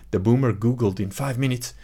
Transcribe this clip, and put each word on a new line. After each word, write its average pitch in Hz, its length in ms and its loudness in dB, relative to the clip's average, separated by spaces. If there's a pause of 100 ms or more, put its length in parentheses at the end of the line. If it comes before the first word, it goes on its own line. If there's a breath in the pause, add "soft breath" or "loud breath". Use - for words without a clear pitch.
(120 loud breath)
The - 80 2
boomer 117 340 4
Googled 113 460 0
in 98 100 -4
five 135 300 -4
minutes, 127 340 -4 (100)